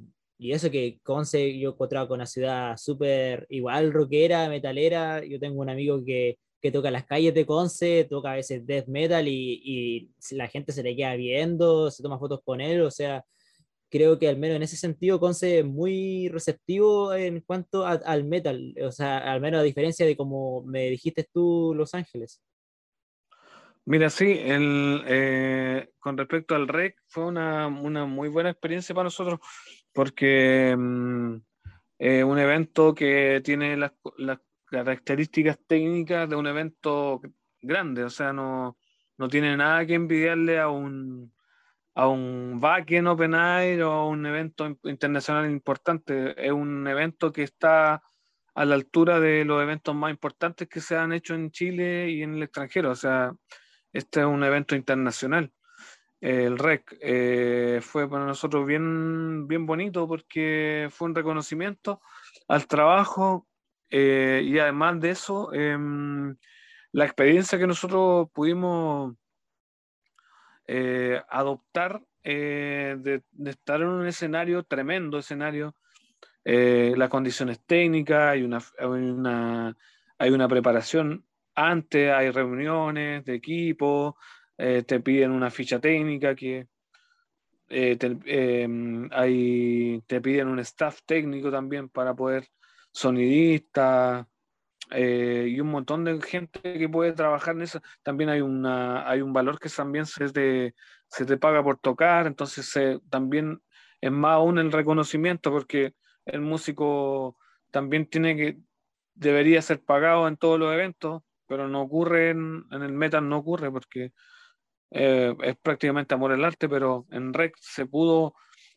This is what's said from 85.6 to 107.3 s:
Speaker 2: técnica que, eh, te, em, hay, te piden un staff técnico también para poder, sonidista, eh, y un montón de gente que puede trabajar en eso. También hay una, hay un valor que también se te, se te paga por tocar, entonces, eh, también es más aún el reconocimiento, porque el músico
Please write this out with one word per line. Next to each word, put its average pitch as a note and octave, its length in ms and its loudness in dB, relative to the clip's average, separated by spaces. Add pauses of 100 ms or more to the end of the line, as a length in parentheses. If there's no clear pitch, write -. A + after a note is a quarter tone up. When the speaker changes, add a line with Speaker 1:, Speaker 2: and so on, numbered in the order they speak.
Speaker 2:
técnica D3 560 0
que, B2+ 320 -8 (1040)
eh, B2+ 280 2
te, A#2+ 300 -2
em, A#2+ 840 -2
hay, B2 920 2
te B2 140 -2
piden C3+ 280 0
un C3 100 -2
staff C#3+ 480 -6
técnico C#3+ 440 -2
también C3+ 380 -6
para B2+ 260 -4
poder, C3 320 -2 (460)
sonidista, B2+ 1400 2 (640)
eh, B2 580 0
y B2+ 120 -2
un D3+ 80 -2
montón D3+ 360 -4
de E3 180 -2
gente - 400 -10
que E3 260 -4
puede E3 240 2
trabajar D#3 440 0
en E3 60 -6
eso. E3 180 -10 (220)
También D3 280 -2
hay D3 100 2
una, C3 680 -2
hay C3 120 0
un C3+ 120 -4
valor C3 260 0
que - 100 -12
también D3 380 -4
se C#3+ 240 -6
te, C3 440 0 (340)
se - 160 -6
te C3+ 120 2
paga D3+ 260 4
por C#3 160 2
tocar, E3 480 4
entonces, C#3 500 -8
eh, C3+ 220 2 (120)
también C#3+ 500 -2 (400)
es C3+ 120 -2
más D3 220 4
aún E3+ 240 4
el D#3+ 140 2
reconocimiento, D#3 800 0
porque C#3 440 0 (300)
el D3 160 -8
músico C#3+ 960 -2 (320)